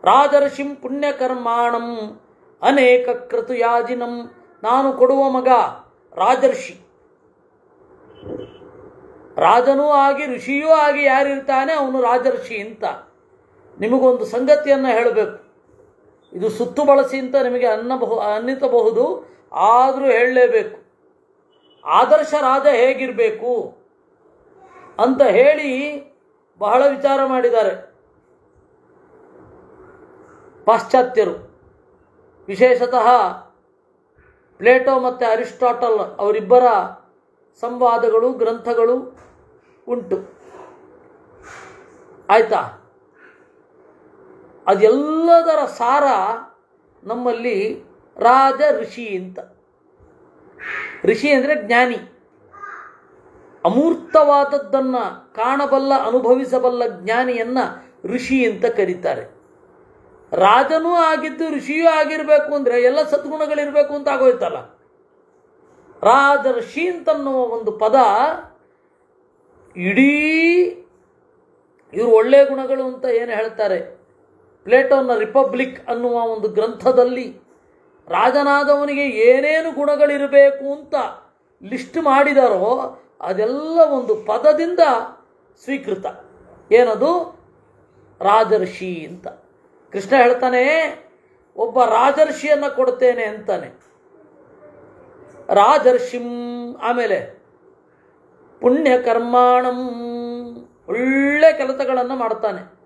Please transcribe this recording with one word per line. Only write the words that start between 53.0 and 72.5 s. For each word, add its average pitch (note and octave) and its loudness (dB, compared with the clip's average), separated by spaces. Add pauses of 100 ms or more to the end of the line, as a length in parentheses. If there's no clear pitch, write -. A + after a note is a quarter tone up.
ಅಮೂರ್ತವಾದದ್ದನ್ನ C#4 0 (400)
ಕಾಣಬಲ್ಲ, C4+ 0
ಅನುಭವಿಸಬಲ್ಲ B3 0
ಜ್ಞಾನಿಯನ್ನ A3+ -4 (480)
ಋಷಿ B3 -2
ಅಂತ F#3+ -6
ಕರೀತಾರೆ. F3+ -4 (920)
ರಾಜನೂ C#4 2
ಆಗಿದ್ದು D#4+ -2
ಋಷಿಯೂ D4+ -2
ಆಗಿರ್ಬೇಕು D4+ 0
ಅಂದ್ರೆ B3 0
ಎಲ್ಲ C4+ 2
ಸದ್ಗುಣಗಳಿರ್ಬೇಕು D4 -2
ಅಂತ C#4+ -6
ಆಗೋಯ್ತಲ್ಲ. B3 -2 (1200)
ರಾಜರ್ಷಿ C#4 2
ಅಂತನ್ನುವ C#4+ -4
ಒಂದು A3+ -4
ಪದ A3 0 (1800)
ಇಡೀ D4+ 0 (1080)
ಇವ್ರು A3+ -2
ಒಳ್ಳೆ B3 6
ಗುಣಗಳು C4+ -4